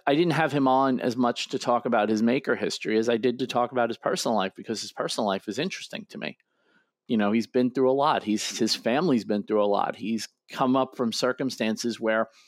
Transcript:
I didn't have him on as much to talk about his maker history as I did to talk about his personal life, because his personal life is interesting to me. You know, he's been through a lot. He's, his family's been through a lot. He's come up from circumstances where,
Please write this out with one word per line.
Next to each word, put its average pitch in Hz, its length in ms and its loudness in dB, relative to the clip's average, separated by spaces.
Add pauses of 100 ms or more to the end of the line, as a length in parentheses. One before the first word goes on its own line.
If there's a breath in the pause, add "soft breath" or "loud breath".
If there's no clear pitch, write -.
I 143 120 2
didn't 170 160 2
have 151 180 2
him 139 160 2
on 131 320 4
as 120 180 -2
much 120 340 -2
to 131 100 -4
talk 120 260 0
about 110 220 2
his 110 160 2
maker 123 320 0
history - 420 -2
as 113 100 0
I 117 100 2
did 123 200 0
to 131 80 -2
talk 123 240 0
about 120 200 0
his 110 80 -8
personal 123 380 -2
life, 95 200 0
because 110 240 -6
his 104 100 -10
personal - 380 -4
life 98 180 -2
is 110 140 -4
interesting - 480 -8
to - 100 -14
me. - 200 -10 (680)
You 120 100 0
know, 104 160 2
he's 113 140 0
been 127 240 0
through 131 200 2
a - 20 4
lot. 139 300 2
He's, - 360 -2
his 113 160 0
family's 127 500 0
been 104 180 -2
through 107 220 2
a - 20 2
lot. - 300 0
He's 110 320 -6 (220)
come 131 260 2
up 131 180 0
from 117 160 -2
circumstances 117 880 -2
where, 110 300 0 (200 soft breath)